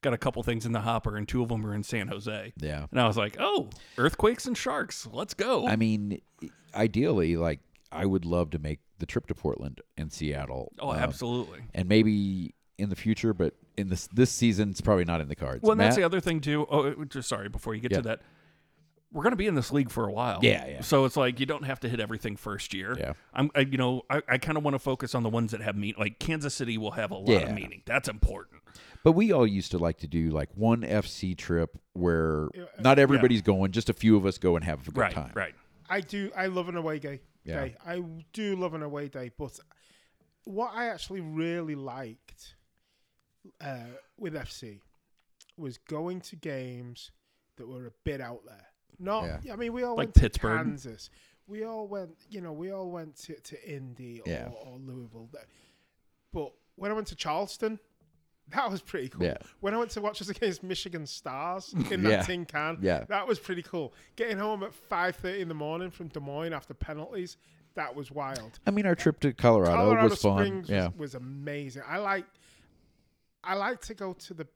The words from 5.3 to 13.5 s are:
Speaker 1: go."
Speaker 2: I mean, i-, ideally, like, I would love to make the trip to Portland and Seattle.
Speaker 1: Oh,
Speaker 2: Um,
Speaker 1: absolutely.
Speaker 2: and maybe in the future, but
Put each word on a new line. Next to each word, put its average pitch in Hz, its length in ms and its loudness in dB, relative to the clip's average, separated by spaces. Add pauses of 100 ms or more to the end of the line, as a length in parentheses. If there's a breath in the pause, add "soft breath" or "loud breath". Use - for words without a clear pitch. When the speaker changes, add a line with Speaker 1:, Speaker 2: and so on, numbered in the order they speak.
Speaker 1:
go." 214 320 0
Speaker 2:
I 110 80 4
mean, 110 460 2 (220)
i-, 80 60 -12 (260)
ideally, 104 640 4
like, 82 240 0 (300)
I - 140 -4
would 95 220 2
love 85 240 2
to 78 80 -4
make 76 220 -4 (180)
the - 80 -4
trip - 220 -2
to - 60 -2
Portland 67 460 -4 (160)
and 76 160 -6
Seattle. 69 680 -4
Speaker 1:
Oh, 139 120 -4
Speaker 2:
Um, 110 80 -2
Speaker 1:
absolutely. 120 640 -2 (140)
Speaker 2:
and 92 140 0
maybe 101 680 4 (240)
in 101 120 -2
the 92 40 0
future, 110 380 2
but 87 220 2 (240)